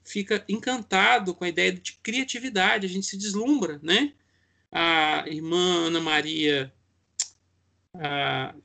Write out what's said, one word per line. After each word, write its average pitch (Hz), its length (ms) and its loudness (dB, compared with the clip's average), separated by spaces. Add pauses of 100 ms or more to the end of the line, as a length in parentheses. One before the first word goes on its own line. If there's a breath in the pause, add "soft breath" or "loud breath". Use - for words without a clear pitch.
fica 202 440 -4
encantado 214 840 2
com - 100 -8
a 175 40 -2
ideia 180 240 2
de - 220 -10
criatividade, 226 920 -2
a - 20 -4
gente 190 180 -4
se 196 100 -8
deslumbra, 202 640 0
né? 220 300 2 (580)
A 160 580 2
irmã 170 580 2
Ana 165 140 0
Maria, 151 720 0 (1200)
a 139 600 -4 (100)